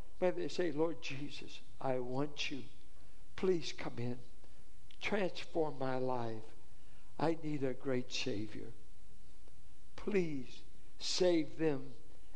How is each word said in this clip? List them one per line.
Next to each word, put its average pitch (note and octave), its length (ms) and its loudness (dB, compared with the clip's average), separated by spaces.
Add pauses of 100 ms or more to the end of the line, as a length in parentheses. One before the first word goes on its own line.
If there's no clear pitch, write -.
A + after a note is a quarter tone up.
(200)
may F3+ 120 4
they F3 160 0
say, F3+ 240 2
"Lord D#3 300 2
Jesus, - 580 0 (200)
I C3 200 2
want C3 500 0
you. C3 140 -2 (720)
Please F#3 360 2
come B2+ 280 0
in. B2 180 0 (840)
Transform E3+ 760 0
my C3 200 0
life. A#2+ 460 0 (760)
I D#3+ 240 2
need D3+ 200 0
a C3 100 0
great B2+ 380 0
Savior. G#2+ 600 0 (1200)
Please E3 680 0 (380)
save E3+ 580 2
them C3+ 360 0 (420)